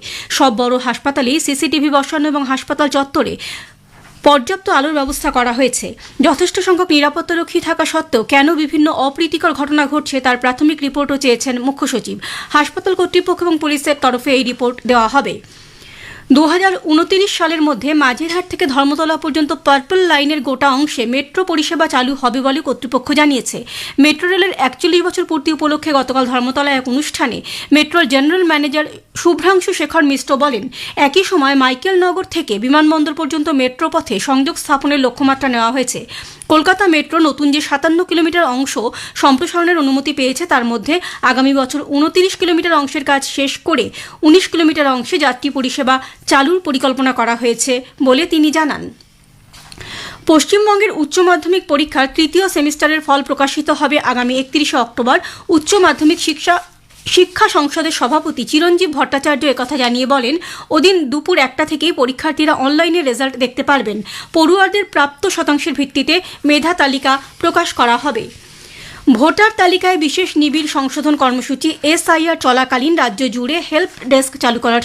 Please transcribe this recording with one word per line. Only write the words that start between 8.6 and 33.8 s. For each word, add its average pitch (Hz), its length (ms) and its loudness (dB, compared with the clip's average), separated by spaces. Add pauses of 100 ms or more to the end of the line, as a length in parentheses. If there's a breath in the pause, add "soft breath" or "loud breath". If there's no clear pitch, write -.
অপ্রীতিকর 320 480 -2
ঘটনা 294 320 0
ঘটছে 294 340 -4
তার 254 180 0
প্রাথমিক 254 440 0
রিপোর্টও 277 420 -2
চেয়েছেন 247 360 0
মুখ্য 269 280 -4
সচিব। 208 300 -6 (320 loud breath)
হাসপাতাল 302 460 0
কর্তৃপক্ষ 359 500 0
এবং 339 120 2
পুলিশের 294 440 -2
তরফে 247 360 0
এই 262 60 0
রিপোর্ট 247 320 -2 (120)
দেওয়া 233 200 4
হবে। 220 260 0 (1000 loud breath)
দু 294 100 6
হাজার 359 280 2 (180)
ঊনত্রিশ 349 460 2
সালের 330 240 0
মধ্যে 285 320 0
মাঝেরহাট 302 560 0
থেকে 349 160 -2
ধর্মতলা 285 520 0
পর্যন্ত 311 340 -2 (120)
পার্পল 277 440 2
লাইনের 294 340 0
গোটা 262 260 0 (100)
অংশে 285 280 -2
মেট্রো 277 400 -2
পরিষেবা 320 420 0
চালু 269 280 0
হবে 254 260 -2
বলে 269 200 0
কর্তৃপক্ষ 269 520 -4
জানিয়েছে। 285 440 0 (460 loud breath)
মেট্রো 302 240 2
রেলের 370 260 2 (140)
একচল্লিশ 349 400 0
বছর 349 180 -2
পূর্তি 320 260 -2
উপলক্ষে 302 420 -2
গতকাল 262 320 0
ধর্মতলায় 262 540 -2
এক 254 80 -6
অনুষ্ঠানে 269 500 -2 (340 loud breath)
মেট্রোর 302 400 4
জেনারেল 302 400 2
ম্যানেজার 302 340 0 (320)
শুভ্রাংশু 349 560 2
শেখর 320 300 0
মিশ্র 277 340 0
বলেন, 247 260 -2 (340 loud breath)
একই 294 260 4
সময় 277 320 2
মাইকেলনগর 349 680 2 (100)
থেকে 320 240 -4
বিমানবন্দর 302 600 2
পর্যন্ত 311 300 -4
মেট্রো 262 400 0